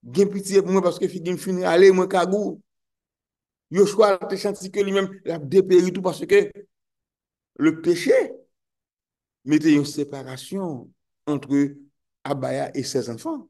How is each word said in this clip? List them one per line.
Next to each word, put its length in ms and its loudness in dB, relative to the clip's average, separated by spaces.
Gen 160 2
pitye 320 0
pou 80 -4
mwen, 140 2
paske 260 -2
figi 240 -6
m 80 -8
fin 240 -6
rale 240 8
mwen 200 2
kagou. 460 -2
Yo 140 6
chwa 260 4
l 60 -4
ap 100 -8
te 100 -4
chanti 320 -6
ke 120 -2
li 100 -2
menm 160 0
l 80 -4
ap 160 -10
deperi 400 4
tou, 160 -8
paske 400 0
le 220 0
peche 360 2
mete 260 4
yon 160 4
separasyon 1000 -10
antre 360 0
abaya 520 -6
e 80 -6
sè 220 -4
zanfan. 440 -10